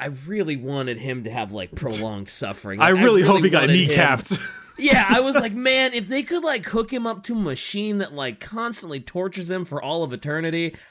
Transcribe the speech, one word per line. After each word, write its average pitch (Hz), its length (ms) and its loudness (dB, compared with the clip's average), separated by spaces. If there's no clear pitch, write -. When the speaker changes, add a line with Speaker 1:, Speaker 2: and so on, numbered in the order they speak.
Speaker 1:
I 135 60 -6
really 170 300 -2
wanted 127 420 -4
him 127 240 -6
to 110 80 -8
have, 110 220 -6
like, 95 240 -8
prolonged 107 520 -6
suffering." 98 520 -6
Speaker 2:
I 165 100 8
Speaker 1:
Like, 190 80 6
I 208 60 6
Speaker 2:
really 214 180 8
Speaker 1:
really 185 140 8
Speaker 2:
hope 170 80 4
he 190 60 4
got 160 180 4
Speaker 1:
wanted 170 80 6
him 175 200 4
Speaker 2:
kneecapped. 143 640 0
<laughs> - 0 -
Speaker 1:
Yeah, 254 320 6
I 226 120 6
was 269 160 2
like, 233 160 2
"Man, 262 420 2
if 208 140 -4
they 262 160 -2
could, 339 180 -4
like, 269 240 -2
hook 226 260 -2
him 233 140 -2
up 214 180 -6
to 240 100 -4
a 226 60 -2
machine 202 580 -2
that, 170 140 -4
like, 131 280 -6
constantly 208 580 -6
tortures 185 500 -6
him 185 160 -4
for 147 160 -8
all 160 220 -4
of 139 100 -4
eternity, 160 600 -4